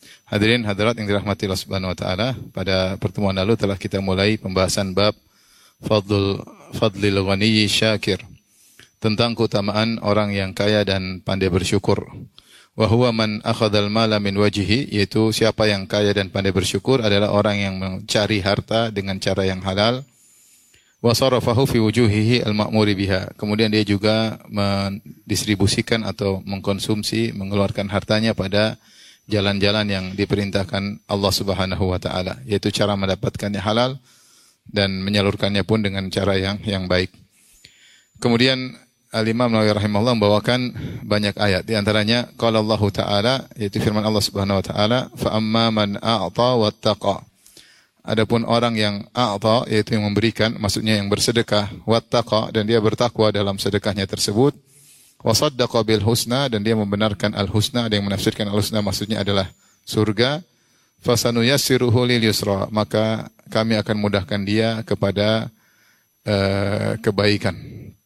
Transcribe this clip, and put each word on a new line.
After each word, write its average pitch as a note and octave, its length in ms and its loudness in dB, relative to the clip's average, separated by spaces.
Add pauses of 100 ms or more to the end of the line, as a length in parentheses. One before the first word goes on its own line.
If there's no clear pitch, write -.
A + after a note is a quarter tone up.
(260)
Hadirin A2 400 2
hadirat G#2+ 320 0
yang G#2+ 80 -6
dirahmati G2+ 400 -2
Allah F#2 160 -2
Subhanahu F#2+ 320 -4
wa - 80 -10
taala, G2 320 -2 (160)
pada F#2+ 480 -2
pertemuan F#2+ 400 -2
lalu G2 160 2
telah G2 240 -2
kita G2 240 -4
mulai G2 400 0
pembahasan F#2+ 480 0
bab G2+ 240 2 (720)
fadl, G2+ 560 2 (320)
fadlil G2 560 0
ghaniyyi G#2+ 400 2
syakir, G#2+ 480 0 (800)
tentang A2 400 0
keutamaan A2 640 0
orang G#2 320 0
yang F#2+ 160 -2
kaya G#2 320 2
dan F#2+ 400 -4
pandai F#2+ 240 -2
bersyukur. F#2 640 0 (600)
Wa A2 160 0
huwa A#2+ 260 4
man A2 320 -2
akhadhal G#2+ 460 0
mala G#2+ 320 2
min G2+ 180 -2
wajhihi, G#2 540 0
yaitu G#2+ 400 2
siapa A2 340 2
yang G2 220 0
kaya G#2 260 2
dan F#2+ 140 0
pandai G2 240 0
bersyukur A2 480 0
adalah G2+ 320 2
orang G#2 260 2
yang G2 160 -4
mencari G2 640 -2
harta G#2+ 540 0
dengan G2 260 -4
cara F#2+ 220 0
yang F#2+ 180 -2
halal. G#2 460 0 (960)
Wa A#2 100 4
sarafahu B2 540 2
fi A#2+ 160 0
wujuhihi A2 640 2
al-ma'muri G#2+ 480 2
biha. F#2+ 420 -2
Kemudian G#2+ 380 0
dia G#2+ 100 4
juga G#2+ 540 0 (100)
mendistribusikan G2+ 1600 -2
atau G2 400 -4
mengkonsumsi, G#2 880 -2
mengeluarkan G2 540 -2
hartanya G#2+ 420 0
pada G#2 460 -2 (480)
jalan-jalan G2+ 640 0
yang F#2+ 140 -2 (100)
diperintahkan G2+ 960 -2
Allah G2+ 240 2
Subhanahu F#2+ 560 -2
wa F2+ 80 0
taala, F#2 480 -4
yaitu G#2 240 0
cara G#2 260 0
mendapatkannya G2 640 -4
halal A#2+ 380 0 (720)
dan G2 340 0
menyalurkannya G2+ 640 0
pun A2 180 2
dengan G2 240 -4
cara G2 300 0
yang, G2 260 -2
yang F#2+ 240 -4
baik. F2+ 240 0 (1080)
Kemudian B2+ 560 2 (320)
Al-Imam A2+ 400 0
Nawawi G#2+ 240 4
rahimahullah G#2 400 0
membawakan A2+ 560 2 (320)
banyak G#2 320 0
ayat. F#2+ 320 0
Di A2+ 80 -2
antaranya, G#2+ 640 0
"Qala A2 240 2
Allahu G#2 320 0
Ta'ala," A2 480 0 (160)
yaitu G#2 240 -2
firman G#2+ 240 0
Allah G#2+ 160 0
Subhanahu G2 400 0
wa - 80 -12
Ta'ala, G#2+ 480 0
"Fa - 160 -2
amma A2 400 0
man G2+ 240 -2
a'ta A2 560 0
wattaqa." G#2 640 0 (880)
Adapun A2 400 0
orang A#2 320 2
yang G#2 320 -2
a'ta, A2 560 2
yaitu G#2+ 320 0
yang G#2 80 0
memberikan, G#2+ 560 0
maksudnya A2 320 0
yang G2+ 160 -2
bersedekah, G#2 640 0 (160)
wattaqa, A2+ 640 0
dan G#2+ 160 0
dia A#2 80 4
bertakwa G#2+ 560 2
dalam G2+ 240 -2
sedekahnya G2+ 480 -2
tersebut, A#2 480 0 (720)
wa C3 80 4
saddaqa B2 480 0
bil G#2+ 240 0
husna, A#2+ 400 0
dan A2+ 160 -2
dia A2 160 0
membenarkan G#2 560 -2
al G2+ 160 -2
husna, A2 400 -2
ada G#2 80 2
yang G2+ 80 -2
menafsirkan G2+ 400 -2
al G#2 160 0
husna A2 160 -2
maksudnya G#2 480 -2
adalah G2 240 -2 (320)
surga, A2 560 0 (640)
fa A#2+ 160 2
sanuyassiruhu B2 880 2
lil A#2 240 2
yusra, G2+ 400 -2
maka A2 560 -2 (240)
kami A2+ 240 0
akan G#2+ 320 0
mudahkan G2+ 400 -2
dia A2 400 0
kepada, G#2 640 0 (720)
eh, G2+ 800 0
kebaikan. G2+ 800 0 (240)